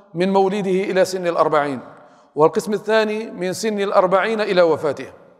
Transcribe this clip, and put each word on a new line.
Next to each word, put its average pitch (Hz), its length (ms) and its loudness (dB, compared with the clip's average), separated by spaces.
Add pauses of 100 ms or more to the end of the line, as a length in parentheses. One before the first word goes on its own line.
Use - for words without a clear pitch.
(140)
من 185 180 0
مولده 196 380 2
إلى 190 340 2
سن 180 220 -4
الأربعين، 151 540 -2 (540)
والقسم 160 380 2
الثاني 214 580 -2
من 185 220 -6
سن 208 280 -4
الأربعين 196 600 2
إلى 196 220 2
وفاته 147 440 0 (340)